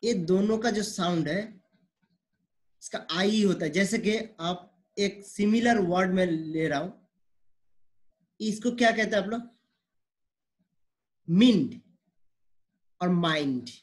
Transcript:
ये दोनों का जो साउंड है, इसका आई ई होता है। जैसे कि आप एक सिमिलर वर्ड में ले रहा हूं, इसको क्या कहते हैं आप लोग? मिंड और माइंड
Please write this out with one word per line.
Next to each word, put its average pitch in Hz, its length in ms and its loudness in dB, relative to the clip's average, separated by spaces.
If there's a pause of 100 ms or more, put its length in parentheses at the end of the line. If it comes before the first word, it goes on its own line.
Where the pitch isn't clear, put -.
ये 233 100 0
दोनों 196 440 0
का 226 120 -2
जो 208 140 -2
साउंड 175 440 -2
है, 196 340 -6 (1200)
इसका - 300 -12
आई 185 180 0
ई 214 140 2
होता 170 220 2
है। 151 60 -2
जैसे 190 260 0
कि 220 420 -2
आप - 460 -8 (120)
एक 202 280 -4
सिमिलर 226 520 2
वर्ड 185 340 2
में 185 140 2
ले 160 420 -2
रहा 143 120 0
हूं, 170 120 -6 (1500)
इसको 214 300 -4
क्या 240 200 2
कहते 214 240 0
हैं 202 80 2
आप 190 60 -6
लोग? 233 120 -6 (1900)
मिंड 190 520 4 (1200)
और 180 80 -2
माइंड 156 600 0 (140)